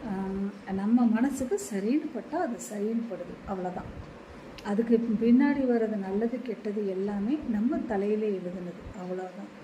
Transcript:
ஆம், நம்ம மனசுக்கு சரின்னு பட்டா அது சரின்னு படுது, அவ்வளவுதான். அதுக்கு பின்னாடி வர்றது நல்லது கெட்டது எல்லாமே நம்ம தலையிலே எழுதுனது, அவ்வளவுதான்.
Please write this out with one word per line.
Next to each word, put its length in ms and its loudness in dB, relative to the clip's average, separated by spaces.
ஆம், 680 -4
நம்ம 300 4
மனசுக்கு 540 2
சரின்னு 400 2
பட்டா 260 -4
அது 180 -2
சரின்னு 400 -2
படுது, 220 -8
அவ்வளவுதான். 600 -6
அதுக்கு 560 4
பின்னாடி 420 6
வர்றது 320 2
நல்லது 460 -2
கெட்டது 460 -4
எல்லாமே 500 0
நம்ம 280 2
தலையிலே 520 0
எழுதுனது, 680 -6
அவ்வளவுதான். 520 -8